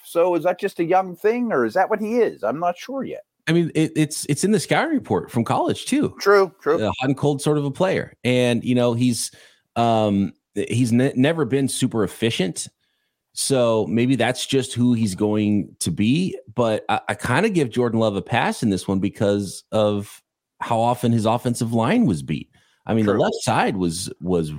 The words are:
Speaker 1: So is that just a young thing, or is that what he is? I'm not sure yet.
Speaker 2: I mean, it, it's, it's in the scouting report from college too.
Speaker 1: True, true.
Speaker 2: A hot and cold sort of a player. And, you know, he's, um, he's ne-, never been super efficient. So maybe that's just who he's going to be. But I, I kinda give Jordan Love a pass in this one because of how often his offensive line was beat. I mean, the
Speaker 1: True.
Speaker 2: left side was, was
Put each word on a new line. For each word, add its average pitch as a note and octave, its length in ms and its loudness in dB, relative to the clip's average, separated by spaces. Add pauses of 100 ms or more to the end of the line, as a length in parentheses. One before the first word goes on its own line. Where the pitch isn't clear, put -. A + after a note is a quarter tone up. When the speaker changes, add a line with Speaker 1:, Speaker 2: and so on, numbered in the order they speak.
Speaker 1:
So F3 280 2
is E3 120 0
that F3+ 120 0
just G3 220 -6
a F3 60 0
young F3+ 320 0
thing, A#3 340 0
or C3+ 140 2
is A2 80 -2
that - 160 2
what G#3 100 -2
he A3 200 -2
is? A#2+ 220 0
I'm B2+ 200 -2
not F3 160 -2
sure C4 260 -8
yet. C#2 220 -12 (220)
Speaker 2:
I D#3+ 40 2
mean, E3+ 240 2
it, D#3 220 0
it's, D3+ 320 -2
it's C#3+ 160 -2
in G3+ 60 2
the G#3 100 2
scouting A#3 320 0
report A2 360 -2
from A#2 140 0
college C3 440 -2
too. C4+ 340 -2
Speaker 1:
True, G3 400 4
true. D3 200 0
Speaker 2:
A A2 40 0
hot B2+ 240 -2
and C3+ 80 0
cold C#3+ 240 0
sort D3+ 160 2
of C#3+ 80 -2
a C#3 60 -4
player. - 420 -2 (100)
And, B2 400 2
you B2 100 0
know, B2 200 2
he's, A#2+ 360 0 (460)
um, G#2+ 560 2 (240)
he's A#2 380 0
ne-, B2+ 240 4
never D3+ 260 2
been C3+ 240 0
super A2+ 380 -2
efficient. D#3+ 640 -4 (640)
So A#2 560 2
maybe B2 260 2
that's A2+ 300 0
just C3 280 0
who A#2+ 200 2
he's A2 220 0
going G#2 640 0
to G2+ 120 -4
be. B2+ 480 0 (160)
But A2+ 320 0
I, G#2+ 220 -2
I G#2 60 -2
kinda D#3 340 0
give D#3 220 0
Jordan A#2 280 0
Love G#2+ 160 2
a F#2+ 60 -2
pass D#3+ 420 -2
in A2+ 60 2
this F#2+ 180 -2
one F#2+ 120 0
because G2+ 760 -2
of G#2 500 -2 (380)
how A2+ 180 -2
often A#2+ 320 0
his A2+ 140 2
offensive A#2+ 480 -2
line D3+ 320 2
was D#2+ 180 0
beat. C#2 260 -8 (360)
I - 80 -2
mean, A2 120 2
the G2+ 60 4
Speaker 1:
True. G#2+ 100 2
Speaker 2:
left A3+ 200 0
side D#3 340 0
was, F2+ 340 -2 (120)
was E2 380 -2